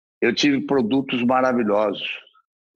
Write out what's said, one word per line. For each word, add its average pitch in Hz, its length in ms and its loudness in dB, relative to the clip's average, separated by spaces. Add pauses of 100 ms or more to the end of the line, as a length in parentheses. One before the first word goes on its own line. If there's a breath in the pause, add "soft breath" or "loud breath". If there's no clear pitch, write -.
(200)
eu 120 160 0
tive 139 300 0
produtos 131 580 -2
maravilhosos. 120 880 0 (680)